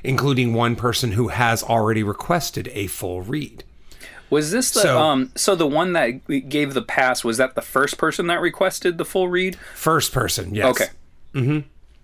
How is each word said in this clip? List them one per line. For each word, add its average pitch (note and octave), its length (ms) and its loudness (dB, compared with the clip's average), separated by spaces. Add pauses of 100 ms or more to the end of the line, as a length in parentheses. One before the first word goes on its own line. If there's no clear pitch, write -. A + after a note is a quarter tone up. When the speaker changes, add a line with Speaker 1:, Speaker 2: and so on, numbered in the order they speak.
Speaker 1:
including B2+ 480 2
one A#2 240 2
person A2+ 360 -2
who A2+ 160 2
has A#2 340 2
already A2 400 2
requested G#2+ 720 -2
a G2+ 120 -4
full F#2 360 -6
read. C3+ 420 -8 (680)
Speaker 2:
Was D3+ 200 2
this B3+ 200 0
the, A3 100 2
Speaker 1:
So C#3 180 4
Speaker 2:
um, C3+ 360 2
so - 200 2
the E3 120 2
one D#3+ 280 2
that C3 320 0
g-, C#3 140 -2
gave C#3 340 -2
the A#2+ 80 0
pass, B2+ 420 0
was A2+ 140 0
that C3 160 2
the - 60 -2
first - 380 0
person E3 300 0
that E3+ 120 0
requested F3 580 0
the E3+ 60 -2
full F#3 240 0
read? F#3 280 0 (180)
Speaker 1:
First - 380 0
person, G2 420 -2
yes. G#2 140 2
Speaker 2:
Okay. - 180 2 (480)
Speaker 1:
Mm-hmm. C#3+ 340 0 (360)